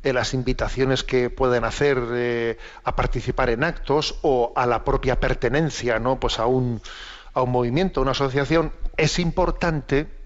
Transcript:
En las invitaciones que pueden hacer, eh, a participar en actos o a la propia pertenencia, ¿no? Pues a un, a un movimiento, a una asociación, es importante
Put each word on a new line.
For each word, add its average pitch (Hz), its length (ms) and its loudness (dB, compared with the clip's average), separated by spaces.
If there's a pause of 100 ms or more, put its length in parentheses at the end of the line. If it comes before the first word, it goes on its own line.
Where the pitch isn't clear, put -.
En 135 140 0
las 117 180 -2
invitaciones 127 680 0
que 123 260 2
pueden 123 340 2
hacer, 135 340 2 (140)
eh, 117 460 -2 (240)
a - 140 -2
participar 123 540 0
en 117 120 0
actos 156 600 -2
o 127 340 2
a 127 100 2
la 117 180 0
propia 127 360 0
pertenencia, 127 800 0
¿no? 127 180 0
Pues 120 220 -2
a 113 60 2
un, 123 340 0 (520)
a 131 100 0
un 123 80 0
movimiento, 123 500 0
a - 20 4
una 131 100 2
asociación, 143 600 2 (240)
es 160 240 2
importante 165 880 0 (180)